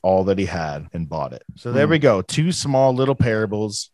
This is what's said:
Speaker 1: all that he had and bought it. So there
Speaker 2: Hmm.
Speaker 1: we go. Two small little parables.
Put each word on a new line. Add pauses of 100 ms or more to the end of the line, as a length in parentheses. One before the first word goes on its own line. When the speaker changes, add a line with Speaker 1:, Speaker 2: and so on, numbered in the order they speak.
Speaker 1:
all
that
he
had
and
bought
it. (140)
So
there
Speaker 2:
Hmm.
Speaker 1:
we
go.
Two
small
little
parables.